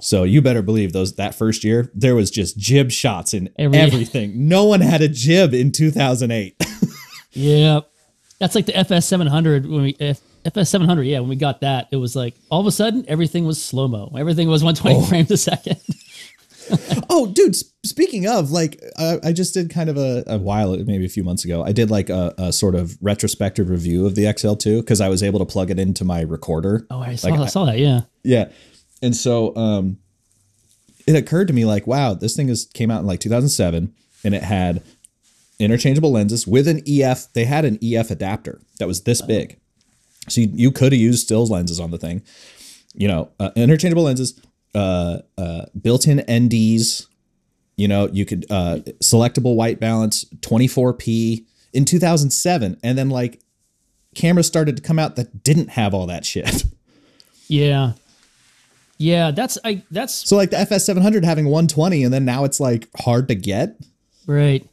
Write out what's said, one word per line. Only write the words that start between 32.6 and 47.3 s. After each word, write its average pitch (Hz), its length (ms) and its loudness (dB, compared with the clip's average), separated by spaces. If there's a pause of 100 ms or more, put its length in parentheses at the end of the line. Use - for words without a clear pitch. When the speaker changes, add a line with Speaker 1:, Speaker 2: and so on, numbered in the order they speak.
Speaker 1:
came 113 180 -2
out 110 100 -2
in, 90 60 -4
like, 90 120 -2
two 110 120 -4
thousand 123 180 2
seven, 87 440 -2 (300)
and 101 120 0
it 98 100 -4
had 180 360 0 (800)
interchangeable 135 540 2
lenses 110 340 0
with 139 220 4
an 156 180 0
E 143 160 2
F. 127 300 -2
They 117 140 0
had 151 180 0
an 117 180 0
E 113 140 0
F 113 160 -2
adapter 95 480 -8 (180)
that 95 80 -4
was 90 160 -6
this 117 200 0
Speaker 2:
Oh. - 40 -12
Speaker 1:
big. - 320 -4 (680)
So 120 140 0
you, 107 100 2
you 120 180 4
could 131 220 2
have 127 80 4
used 117 240 2
stills 113 260 0
lenses 87 300 -4
on 85 100 -8
the 85 80 -6
thing, 87 240 -8 (720)
you 98 140 -2
know, 85 220 -2 (100)
uh, 98 160 -4
interchangeable 160 480 4
lenses, 127 360 -4 (340)
uh, 90 440 -2 (180)
uh, 85 280 -8 (160)
built-in 135 400 2
N 120 280 2
Ds, 113 600 0 (680)